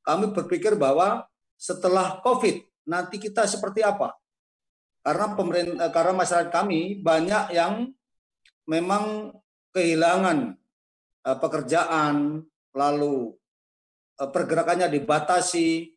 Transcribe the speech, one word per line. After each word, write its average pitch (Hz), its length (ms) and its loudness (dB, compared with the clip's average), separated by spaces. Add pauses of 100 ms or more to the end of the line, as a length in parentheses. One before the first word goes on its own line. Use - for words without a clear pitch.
kami 185 320 0
berpikir 180 480 -2
bahwa 175 480 2 (320)
setelah 180 640 0
covid 233 400 2 (240)
nanti 180 320 -4
kita 214 240 0
seperti 196 400 -2
apa? 202 320 -2 (880)
Karena 196 320 -2
pemerintah, 170 560 -2
karena 175 240 2
masyarakat 175 320 2
kami 185 560 -2
banyak 170 480 2
yang 202 400 0 (720)
memang 208 720 -4 (400)
kehilangan, 165 800 2 (720)
eh, 131 80 0
pekerjaan, 151 1040 0 (320)
lalu, 143 640 0 (800)
eh, 139 160 -6
pergerakannya 165 560 0
dibatasi 165 1080 0